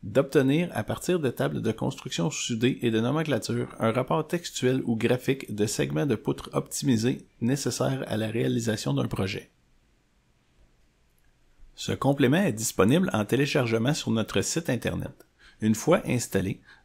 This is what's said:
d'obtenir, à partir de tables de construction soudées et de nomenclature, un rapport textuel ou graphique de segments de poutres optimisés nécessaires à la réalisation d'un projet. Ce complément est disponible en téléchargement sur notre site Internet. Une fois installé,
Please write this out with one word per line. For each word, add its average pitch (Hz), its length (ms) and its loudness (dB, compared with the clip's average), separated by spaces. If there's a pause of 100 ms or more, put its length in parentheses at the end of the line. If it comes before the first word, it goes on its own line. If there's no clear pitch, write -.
d'obtenir, 139 680 2
à 107 100 -4
partir - 360 -2
de 143 100 0
tables 139 320 -2
de 110 100 0
construction 135 600 -4
soudées 120 500 0
et 120 80 2
de 110 100 2
nomenclature, 123 760 -2
un 113 140 2
rapport 139 360 0
textuel 131 580 0
ou 117 100 0
graphique 120 580 0
de 104 140 0
segments 143 400 -2
de 127 80 2
poutres - 380 -4
optimisés 135 760 0 (120)
nécessaires 131 680 0
à - 100 -2
la 107 140 -2
réalisation 120 640 -2
d'un 127 120 0
projet. 98 440 -6 (2250)
Ce - 160 -6
complément 139 500 4
est 185 100 2
disponible 110 600 4
en 104 120 2
téléchargement 120 680 2
sur - 160 -4
notre 110 320 0
site 165 300 -2
Internet. - 560 -4 (340)
Une 110 140 4
fois 160 320 2
installé, 104 540 -2 (240)